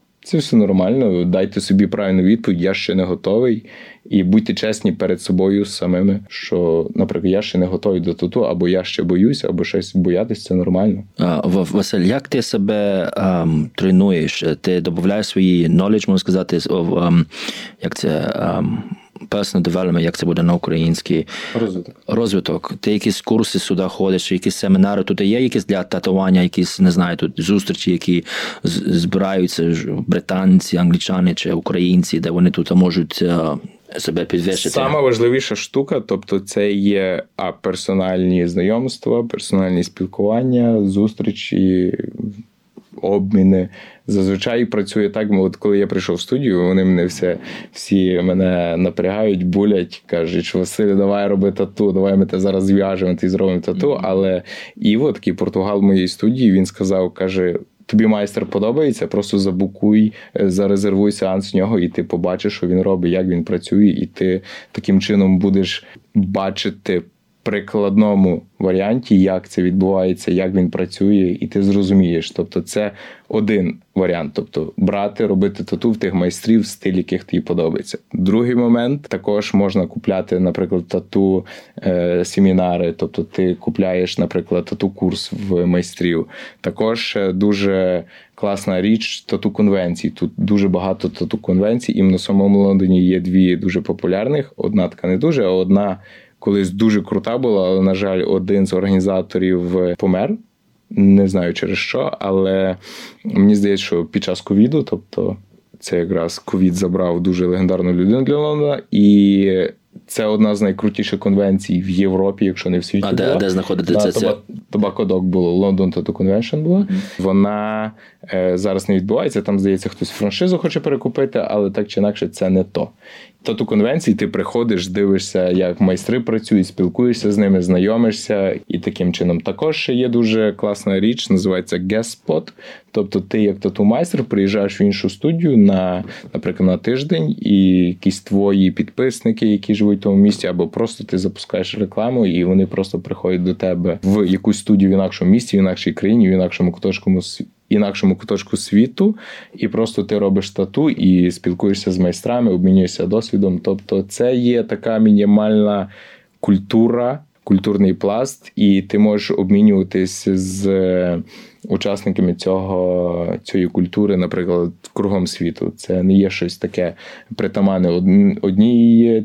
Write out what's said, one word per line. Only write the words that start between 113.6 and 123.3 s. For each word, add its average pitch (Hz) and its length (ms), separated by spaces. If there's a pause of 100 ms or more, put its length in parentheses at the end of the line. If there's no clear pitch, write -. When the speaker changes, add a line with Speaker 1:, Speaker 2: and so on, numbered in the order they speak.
Speaker 1:
На 104 60
Speaker 2:
це, 104 120
це? 101 160
Speaker 1:
Тоба-, - 100 (340)
Tobacco - 360
Dock 92 140
було, 92 500
London 92 220
Tattoo - 200
Convention 107 480
була. 180 180
Speaker 2:
Мгм. 196 80 (320)
Speaker 1:
Вона, 104 720 (420)
е, 92 240
зараз 95 320
не 101 60
відбувається, 104 460
там, 101 180
здається, 95 300
хтось - 200
франшизу 175 480
хоче 160 220
перекупити, 135 680
але 101 220
так 104 160
чи - 120
інакше 104 280
це 95 220
не 92 140
то. - 260 (540)